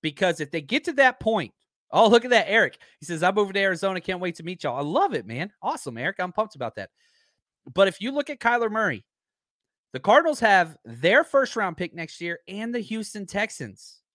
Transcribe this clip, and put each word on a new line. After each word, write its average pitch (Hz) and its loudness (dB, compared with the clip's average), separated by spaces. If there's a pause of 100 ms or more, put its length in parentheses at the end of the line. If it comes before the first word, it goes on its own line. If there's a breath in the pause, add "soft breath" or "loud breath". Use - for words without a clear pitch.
Because 165 -2
if 143 -8
they 165 -4
get 220 -2
to 330 -4
that 254 4
point, 208 -2 (380)
oh, 208 6
look 233 6
at 247 0
that, 196 4
Eric. 202 2 (200 soft breath)
He - -20
says, 165 -4
"I'm 196 2
moving 202 0
to 196 0
Arizona. 190 0
Can't 185 -6
wait 175 -4
to - -18
meet 175 -10
y'all." 127 -2
I 143 -4
love 247 0
it, 113 -4
man. 131 -8
Awesome, 156 -6
Eric. 147 -4
I'm 180 -6
pumped 214 -4
about 123 -6
that. 95 -10 (840)
But 196 4
if - -4
you 247 -6
look 285 -2
at 277 -10
Kyler 233 0
Murray, 196 -2 (880)
the 131 -8
Cardinals 285 2
have 185 2
their 165 2
first 269 0
round 190 -4
pick 175 -8
next - -12
year 170 -6
and 220 -8
the 240 -2
Houston 214 -8
Texans. - -8 (140)